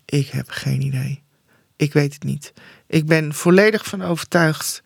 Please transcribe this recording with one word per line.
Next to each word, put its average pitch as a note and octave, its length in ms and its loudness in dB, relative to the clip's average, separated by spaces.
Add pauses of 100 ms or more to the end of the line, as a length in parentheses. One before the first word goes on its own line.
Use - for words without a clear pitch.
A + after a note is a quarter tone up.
"Ik C#3 240 -2
heb C3+ 220 -6
geen C3+ 320 -4
idee. C3+ 400 -4 (540)
Ik D3 160 -2
weet C#3+ 220 0
het - 100 -16
niet." C#3+ 280 -8 (340)
Ik D#3 200 0
ben D#3 280 2
volledig G3+ 520 4
van F#3+ 160 -10
overtuigd E3+ 840 0